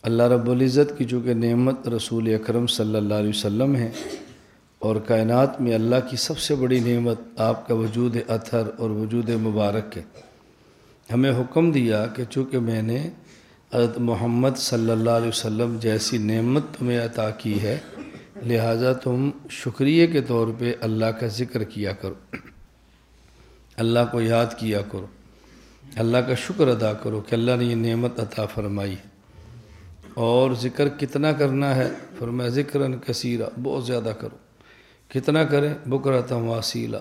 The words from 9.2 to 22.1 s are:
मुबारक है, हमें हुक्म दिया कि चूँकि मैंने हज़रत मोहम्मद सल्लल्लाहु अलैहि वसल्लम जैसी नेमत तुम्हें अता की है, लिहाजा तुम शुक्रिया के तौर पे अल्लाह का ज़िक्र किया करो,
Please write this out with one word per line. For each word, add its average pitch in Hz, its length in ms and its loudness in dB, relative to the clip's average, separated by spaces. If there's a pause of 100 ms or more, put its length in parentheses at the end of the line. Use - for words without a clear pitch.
मुबारक 104 540 0
है, 82 100 -12 (1000)
हमें 127 240 2
हुक्म 156 400 2
दिया 113 360 2
कि 120 180 -8
चूँकि 135 360 -2
मैंने 113 360 0 (760)
हज़रत 120 280 2
मोहम्मद 120 560 2
सल्लल्लाहु 113 600 2
अलैहि 117 140 2
वसल्लम 113 480 -2
जैसी 110 420 0
नेमत 113 420 2 (160)
तुम्हें 123 200 0
अता 113 340 -2
की 107 220 -4
है, 104 200 0 (680)
लिहाजा 117 520 2
तुम 131 380 0 (200)
शुक्रिया 147 540 4
के 160 160 2
तौर 117 280 2 (100)
पे 120 120 0 (100)
अल्लाह 110 300 2
का 113 160 -4
ज़िक्र 117 380 -4
किया 101 280 -4
करो, 95 220 -8 (1600)